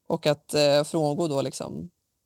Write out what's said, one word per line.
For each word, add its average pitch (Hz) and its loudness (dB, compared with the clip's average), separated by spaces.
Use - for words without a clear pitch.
och 165 -2
att, - -2
eh, 147 4
frångå 156 0
då 139 -2
liksom 139 -8